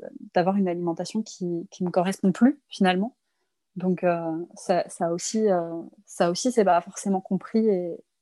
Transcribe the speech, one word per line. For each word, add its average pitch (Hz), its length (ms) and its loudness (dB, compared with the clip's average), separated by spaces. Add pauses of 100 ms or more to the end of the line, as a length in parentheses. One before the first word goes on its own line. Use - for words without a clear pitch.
(360)
d'avoir 185 220 2
une 196 100 2
alimentation 175 560 -4
qui, 175 480 -6
qui - 120 -6
me 175 60 0
correspond 190 420 2
plus, 262 360 4
finalement. 185 480 0 (600)
Donc, 180 280 -2
euh, 170 340 0 (180)
ça, - 340 0
ça 170 240 -4
aussi, 214 360 0
euh, 170 320 -2 (240)
ça 175 240 0
aussi, 208 220 -2
c'est 226 140 2
pas 175 160 4
forcément 190 400 -4
compris 220 440 -2
et, 180 300 0 (260)